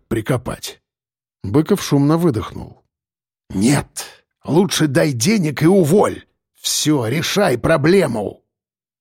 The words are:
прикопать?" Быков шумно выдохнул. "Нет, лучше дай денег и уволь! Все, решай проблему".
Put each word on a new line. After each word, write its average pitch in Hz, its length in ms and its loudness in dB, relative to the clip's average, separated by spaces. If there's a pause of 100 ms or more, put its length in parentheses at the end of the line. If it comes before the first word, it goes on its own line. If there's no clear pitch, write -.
прикопать?" - 760 -6 (600)
Быков 156 400 0
шумно 147 360 2
выдохнул. - 640 -4 (640)
"Нет, - 800 -2 (180)
лучше 160 420 0
дай 151 260 0
денег 151 500 -2
и 147 40 4
уволь! 175 600 2 (340)
Все, 143 460 -2
решай 156 500 0
проблему". 147 880 0 (560)